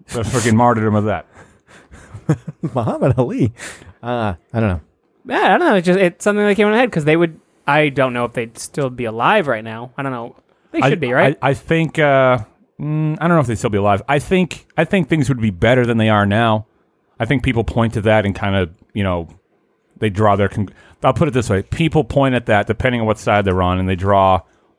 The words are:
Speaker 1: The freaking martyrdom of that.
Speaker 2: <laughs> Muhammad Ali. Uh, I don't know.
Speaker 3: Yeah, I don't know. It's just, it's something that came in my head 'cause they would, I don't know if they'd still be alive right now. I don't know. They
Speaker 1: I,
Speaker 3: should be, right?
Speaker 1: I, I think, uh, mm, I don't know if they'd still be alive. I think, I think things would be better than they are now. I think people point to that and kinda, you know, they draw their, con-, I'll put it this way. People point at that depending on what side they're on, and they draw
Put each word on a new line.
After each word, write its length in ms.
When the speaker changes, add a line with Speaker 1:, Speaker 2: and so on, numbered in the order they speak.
Speaker 1:
The 140
freaking 340
martyrdom 400
of 80
that. 260
Speaker 2:
<laughs> 1400
Muhammad 440
Ali. 340
Uh, 320
I 80
don't 80
know. 120
Speaker 3:
Yeah, 280
I 40
don't 20
know. 160
It's 100
just, 120
it's 260
something 200
that 120
came 100
in 60
my 60
head 120
'cause 140
they 120
would, 220
I 220
don't 240
know 120
if 80
they'd 260
still 320
be 140
alive 420
right 180
now. 320
I 60
don't 100
know. 240
They 80
Speaker 1:
I, 100
Speaker 3:
should 100
be, 120
right? 300
Speaker 1:
I, 80
I 40
think, 440
uh, 400
mm, 400
I 80
don't 80
know 40
if 60
they'd 120
still 120
be 80
alive. 300
I 100
think, 480
I 80
think 240
things 200
would 120
be 100
better 360
than 120
they 100
are 180
now. 400
I 40
think 200
people 180
point 320
to 80
that 240
and 80
kinda, 360
you 100
know, 240
they 120
draw 240
their, 140
con-, 220
I'll 80
put 160
it 60
this 140
way. 140
People 400
point 320
at 120
that 200
depending 340
on 60
what 120
side 260
they're 180
on, 160
and 100
they 60
draw 460